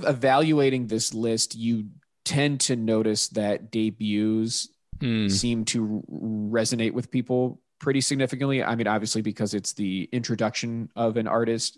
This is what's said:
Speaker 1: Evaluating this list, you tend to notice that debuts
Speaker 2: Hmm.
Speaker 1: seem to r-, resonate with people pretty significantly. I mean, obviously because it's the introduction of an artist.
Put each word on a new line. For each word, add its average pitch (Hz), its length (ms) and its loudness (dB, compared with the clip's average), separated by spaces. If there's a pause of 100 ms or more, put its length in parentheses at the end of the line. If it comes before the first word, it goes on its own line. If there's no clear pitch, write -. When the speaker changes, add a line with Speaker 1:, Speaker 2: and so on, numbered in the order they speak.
Speaker 1:
Evaluating 135 840 4
this 110 260 -2
list, 113 400 0
you 113 360 -2 (360)
tend 143 360 2
to 127 140 0
notice 110 540 2
that 104 420 -2
debuts 110 1000 0 (300)
Speaker 2:
Hmm. 113 280 0
Speaker 1:
seem 113 380 0
to 107 460 -2
r-, - 60 -8 (460)
resonate 113 300 0
with 123 180 -4
people 127 500 0 (180)
pretty 139 220 2
significantly. 135 600 0
I 117 120 0
mean, 113 120 0
obviously 110 340 0
because 107 320 -2
it's 101 200 -4
the 95 380 -4
introduction 117 840 -2
of 113 220 0
an 110 100 0
artist. 113 500 0